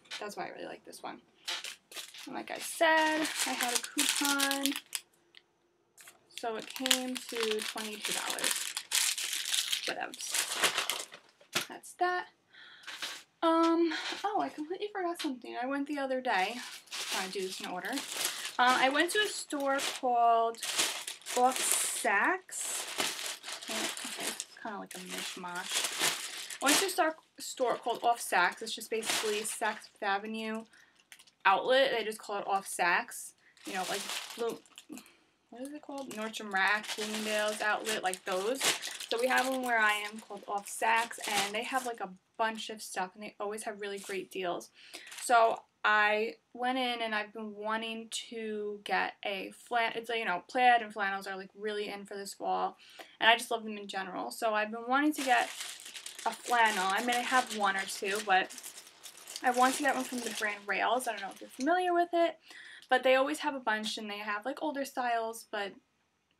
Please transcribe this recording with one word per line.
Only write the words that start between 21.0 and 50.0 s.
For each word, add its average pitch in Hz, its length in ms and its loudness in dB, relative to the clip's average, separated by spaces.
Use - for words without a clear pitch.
Off 254 200 6
Saks. 254 840 0
Okay, - 120 -4
it's - 180 -4
kinda 208 180 -8
like 190 160 -12
a 185 40 -12
mishmash. - 1600 -4
I 269 40 0
went 294 140 6
to 392 80 2
a - 20 -2
store, 320 260 2
store - 360 0
called - 280 -4
Off 233 160 4
Saks. 185 420 2
It's 220 120 -6
just - 160 -10
basically 220 520 0
Saks 220 500 -4
Fifth - 120 -12
Avenue 220 640 -2
outlet. 254 500 6
They 220 80 0
just 214 160 -6
call 208 200 -6
it - 80 -6
Off 196 200 0
Saks. 190 640 0
You 208 80 -6
know, 185 160 -2
like, 196 120 -2
Blue, 226 240 -2
what 233 100 -14
is 277 100 -8
it 294 100 -12
called? 277 300 -10
Nordstrom 214 400 -8
Rack, 196 440 4
Bloomingdale's 214 640 -2
outlet, 214 420 0
like 185 220 -2
those. 208 360 0
So 233 100 0
we 247 80 4
have 254 220 4
one 262 140 -2
where 240 160 2
I 214 140 6
am 208 260 -4
called 196 280 -14
Off 202 200 -4
Saks, 226 500 2
and 202 280 0
they 233 80 -2
have, 247 240 -2
like, 233 120 -6
a 190 140 -8
bunch 220 320 -2
of 214 100 -10
stuff, 190 360 -6
and 214 80 -14
they 208 160 -12
always 208 240 -4
have 202 180 -6
really 202 160 -6
great 196 320 -6
deals. 185 400 -4
So 226 400 6
I 214 520 4
went 247 240 0
in, 240 240 0
and 226 140 -2
I've 208 180 -4
been 214 220 -10
wanting 226 540 -4
to 214 540 -6
get 185 320 0
a 196 260 -6
flan-, 233 280 2
it's, 233 160 -6